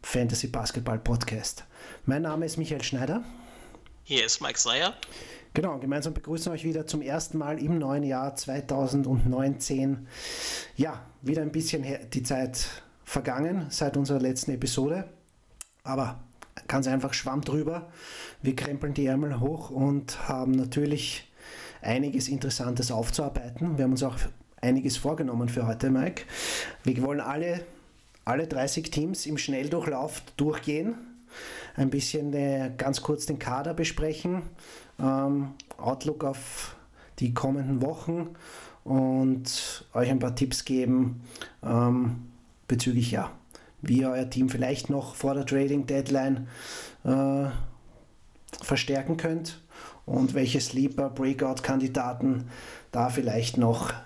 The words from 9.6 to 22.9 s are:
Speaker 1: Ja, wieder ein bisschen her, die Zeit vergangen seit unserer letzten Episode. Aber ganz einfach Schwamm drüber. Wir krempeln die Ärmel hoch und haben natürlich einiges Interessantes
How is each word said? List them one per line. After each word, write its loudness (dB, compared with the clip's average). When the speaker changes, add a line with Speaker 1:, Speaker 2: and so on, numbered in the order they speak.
Speaker 1:
Ja, 0
wieder 0
ein -2
bisschen -2
her, -4
die -4
Zeit -2
vergangen -2
seit 0
unserer 4
letzten 0
Episode. 0
Aber -2
ganz 2
einfach 0
Schwamm -2
drüber. -2
Wir 2
krempeln -2
die 2
Ärmel 2
hoch 0
und 2
haben 2
natürlich 2
einiges 0
Interessantes 0